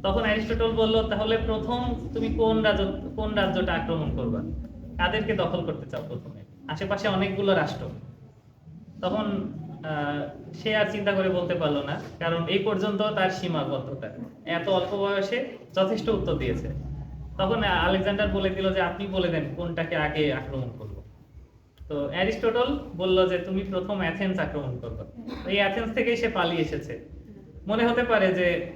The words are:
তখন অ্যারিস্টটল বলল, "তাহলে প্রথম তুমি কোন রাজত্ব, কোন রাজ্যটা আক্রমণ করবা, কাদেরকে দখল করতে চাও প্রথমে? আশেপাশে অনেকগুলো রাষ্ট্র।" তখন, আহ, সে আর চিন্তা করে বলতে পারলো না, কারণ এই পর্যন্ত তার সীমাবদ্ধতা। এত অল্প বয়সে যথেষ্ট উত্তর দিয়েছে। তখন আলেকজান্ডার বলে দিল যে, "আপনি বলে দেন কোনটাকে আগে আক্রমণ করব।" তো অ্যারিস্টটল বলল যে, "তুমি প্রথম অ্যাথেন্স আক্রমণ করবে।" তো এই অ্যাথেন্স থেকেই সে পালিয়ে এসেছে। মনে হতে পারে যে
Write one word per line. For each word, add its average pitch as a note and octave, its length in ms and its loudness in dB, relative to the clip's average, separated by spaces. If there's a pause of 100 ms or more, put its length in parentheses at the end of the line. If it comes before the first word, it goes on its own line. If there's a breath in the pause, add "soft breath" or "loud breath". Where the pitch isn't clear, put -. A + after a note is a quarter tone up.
তখন A#3 180 2
অ্যারিস্টটল A3 500 2
বলল, A3 380 4
"তাহলে G#3+ 360 2
প্রথম A#3+ 500 0 (180)
তুমি A3+ 140 0
কোন A3 340 4
রাজত্ব, G3 540 2
কোন G#3+ 180 -2
রাজ্যটা F#3 400 2
আক্রমণ D#3+ 420 -2
করবা, D#3 240 -2 (580)
কাদেরকে G#3 360 2
দখল F3 320 0
করতে D3+ 240 -6
চাও A#2+ 180 -8
প্রথমে? - 340 -10 (260)
আশেপাশে G3 400 -2
অনেকগুলো G3 480 2
রাষ্ট্র।" B2+ 300 0 (1160)
তখন, G3+ 520 0 (300)
আহ, D3 720 -4
সে G#3+ 220 -2
আর G#3 160 4
চিন্তা G3+ 200 0
করে F#3+ 180 4
বলতে F3 260 2
পারলো D3 280 2
না, C#3+ 180 -4 (180)
কারণ E3 280 0
এই G3 120 4
পর্যন্ত G3+ 420 2
তার G3+ 280 2
সীমাবদ্ধতা। C#3 800 -2 (360)
এত E3+ 240 -2
অল্প F#3 260 2
বয়সে G3 500 0 (280)
যথেষ্ট F#3+ 360 2
উত্তর F3+ 280 2
দিয়েছে। B2 320 0 (680)
তখন G#3+ 260 2
আলেকজান্ডার F#3+ 640 4
বলে F#3+ 220 2
দিল F#3+ 240 2
যে, F#3+ 80 2
"আপনি F#3 260 -2
বলে F#3 200 2
দেন D#3+ 160 0 (120)
কোনটাকে E3+ 400 -2
আগে D3+ 380 2
আক্রমণ C3 440 -4
করব।" G#2+ 260 -12 (840)
তো C#3+ 220 -2
অ্যারিস্টটল A3+ 680 0 (180)
বলল F#3 300 4
যে, F3+ 100 2
"তুমি F#3+ 320 -2
প্রথম F#3+ 300 -2
অ্যাথেন্স F#3 400 0
আক্রমণ C3+ 380 -4
করবে।" A2+ 260 -8 (400)
তো F3+ 60 -6
এই G3 80 2
অ্যাথেন্স A3 360 0
থেকেই A#3 240 2
সে A#3 120 0
পালিয়ে E3+ 320 0
এসেছে। C#3+ 380 -4 (680)
মনে A3+ 200 2
হতে A#3+ 160 4
পারে G3+ 300 4
যে F3 420 0